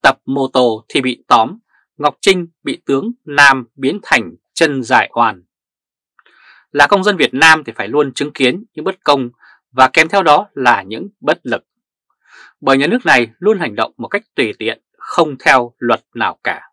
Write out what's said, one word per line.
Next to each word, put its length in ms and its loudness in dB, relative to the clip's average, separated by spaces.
tập 240 2
mô 220 -4
tô 420 0
thì 120 -2
bị 260 -6
tóm, 320 0
Ngọc 240 -4
Trinh 260 0
bị 220 -8
tướng 260 -2
Nam 500 2
biến 280 -4
thành 320 -4
chân 300 0
giải 300 0
oan. 300 -2
Là 160 2
công 160 2
dân 140 0
Việt 160 0
Nam 300 2
thì 120 -12
phải 120 -8
luôn 260 -2
chứng 200 -6
kiến 300 -2
những 120 -12
bất 180 -8
công 260 0
và 220 4
kèm 160 2
theo 140 0
đó 300 2
là 280 0
những 280 -12
bất 240 -2
lực. 200 -6
Bởi 160 2
nhà 100 0
nước 180 -2
này 240 2
luôn 200 2
hành 160 -6
động 220 -4
một 100 -12
cách 160 -6
tùy 240 -2
tiện, 220 -6
không 380 -2
theo 320 2
luật 240 0
nào 280 -4
cả. 180 -6